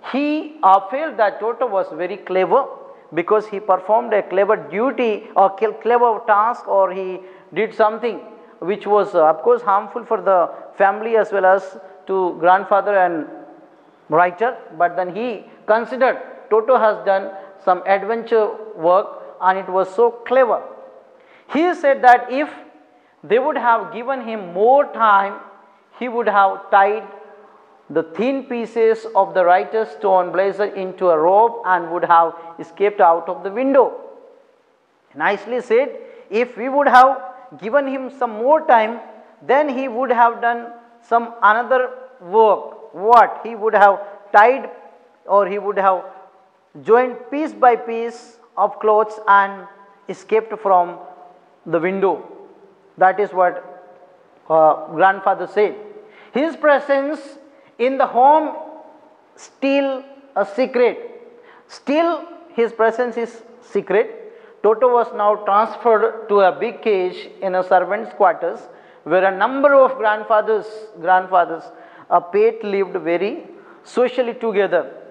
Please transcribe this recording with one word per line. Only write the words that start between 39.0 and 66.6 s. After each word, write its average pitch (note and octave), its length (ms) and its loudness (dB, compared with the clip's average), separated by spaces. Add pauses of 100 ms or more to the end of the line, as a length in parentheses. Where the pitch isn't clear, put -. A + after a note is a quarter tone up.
then C#4 300 0
he C4 180 -6
would A#3+ 240 -4
have A#3 300 2
done A#3 280 -4 (300)
some A#3 420 -2
another A#3+ 460 2 (320)
work. G3 760 0
What? G3+ 480 4
He A#3 120 -10
would G#3+ 200 -4
have G3 260 6 (340)
tied, A#3 360 6 (540)
or G3 220 2
he G3+ 120 -6
would G3 200 -4
have F#3+ 260 0 (800)
joined A#3+ 340 2 (140)
piece D4 240 -6
by B3 220 4
piece A#3 600 -10 (220)
of G3+ 220 -2
clothes G#3+ 460 2
and G3 400 2 (440)
escaped A3 500 -4
from F3 380 0 (680)
the D#3+ 160 0
window. F#3+ 420 -2 (760)
That F#3 200 2
is G#3 140 -2
what, F3+ 320 0 (840)
uh, D#3 380 4
grandfather F#3 580 0
said. G3+ 280 -2 (580)
His D4 220 -2
presence C#4+ 840 -2 (400)
in C4 180 -2
the C4 100 2
home C#4+ 500 2 (800)
still C#4 640 -2 (320)
a G3+ 100 0
secret. A#3+ 540 0 (720)
Still D#4+ 560 -2 (300)
his A#3 180 0
presence A3+ 440 0
is A3+ 260 -8 (180)
secret. - 720 -4 (320)
Toto A3+ 280 2
was A#3+ 220 2
now G#3 220 0
transferred G#3+ 920 0
to G3+ 120 2
a F#3 100 6
big A3+ 320 -8